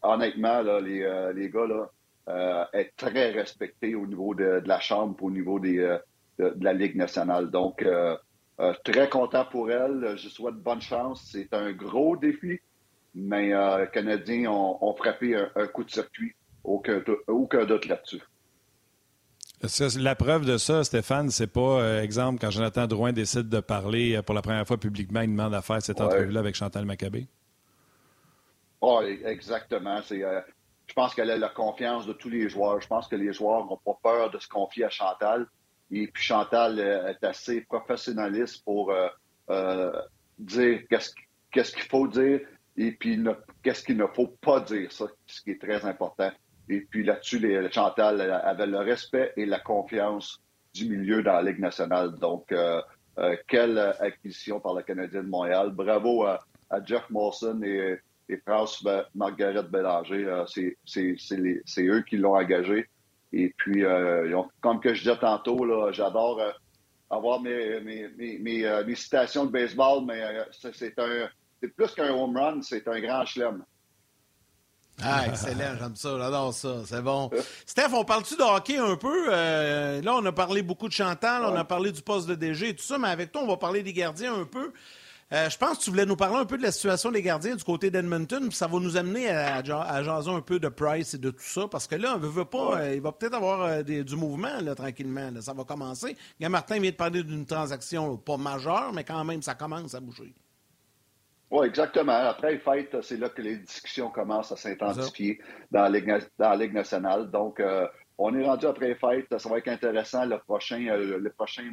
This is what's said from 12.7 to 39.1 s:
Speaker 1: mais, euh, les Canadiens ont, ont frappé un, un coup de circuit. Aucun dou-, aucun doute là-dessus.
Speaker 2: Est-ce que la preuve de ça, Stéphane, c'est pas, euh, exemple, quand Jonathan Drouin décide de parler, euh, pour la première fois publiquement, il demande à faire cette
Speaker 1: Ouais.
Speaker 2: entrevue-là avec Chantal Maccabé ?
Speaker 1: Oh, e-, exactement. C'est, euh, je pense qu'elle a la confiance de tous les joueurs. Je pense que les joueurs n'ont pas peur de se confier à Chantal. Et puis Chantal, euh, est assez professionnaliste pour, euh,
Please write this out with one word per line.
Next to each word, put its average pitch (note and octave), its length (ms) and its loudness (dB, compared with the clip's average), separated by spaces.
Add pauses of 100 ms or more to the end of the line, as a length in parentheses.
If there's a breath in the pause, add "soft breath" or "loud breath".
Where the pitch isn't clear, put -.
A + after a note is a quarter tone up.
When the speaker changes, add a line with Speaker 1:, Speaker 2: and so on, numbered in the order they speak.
Speaker 1:
mais, G2+ 380 0
euh, G2 280 4
les F#2 80 2
Canadiens A2 640 -2
ont, F#2+ 300 0
ont G#2 140 2
frappé A#2+ 400 0
un, G2+ 200 0
un G#2 120 0
coup - 160 -6
de - 80 -12
circuit. - 440 -6 (300)
Aucun G2+ 340 0
dou-, G#2 180 0 (100)
aucun A#2+ 360 4
doute G#2+ 220 2
là-dessus. - 360 -6 (1400)
Speaker 2:
Est-ce B2+ 360 0
que C3 60 0
la C3+ 120 4
preuve D3+ 300 4
de B2+ 120 4
ça, D#3 260 4
Stéphane, C3+ 480 2
c'est A2+ 160 0
pas, B2+ 340 4
euh, A2 200 4
exemple, A#2+ 380 0
quand G#2+ 120 0
Jonathan A2 340 2
Drouin A2+ 280 2
décide A#2 360 0
de A2 120 2
parler, A2 560 0
euh, G#2 40 0
pour G#2 140 -2
la G#2 60 0
première G#2+ 260 0
fois A#2+ 100 0
publiquement, G#2 440 -2
il A2+ 100 2
demande G#2+ 240 0
à F#2+ 60 0
faire A2 200 0
cette - 180 -4
Speaker 1:
Ouais. G#2+ 60 2
Speaker 2:
entrevue-là G2 360 2
avec G#2 140 -2
Chantal G2+ 300 -4
Maccabé ? G2+ 420 -6 (1500 soft breath)
Speaker 1:
Oh, A#2 200 8
e-, G2 260 -2
exactement. G#2 800 -4
C'est, G2 180 -4
euh, F#2+ 160 -2 (480)
je - 60 -18
pense B2+ 200 2
qu'elle A2+ 180 0
a A2+ 60 2
la A2 120 0
confiance A#2 560 -4
de G#2+ 80 -6
tous B2 160 -12
les A2+ 200 0
joueurs. G2+ 320 0
Je - 60 -14
pense A2+ 200 -2
que - 80 -4
les G2+ 180 0
joueurs G#2+ 320 2
n'ont F#2+ 200 -8
pas G#2 180 -2
peur A2+ 280 2
de G2 80 -10
se - 80 -16
confier G#2 380 -2
à - 40 0
Chantal. G#2+ 560 0 (460)
Et G#2 160 -2
puis - 160 -8
Chantal, A2+ 560 2
euh, G2 280 0
est F#2+ 180 -8
assez A2+ 360 -2
professionnaliste A2+ 1040 -4
pour, G2+ 280 0
euh, F#2 160 2 (420)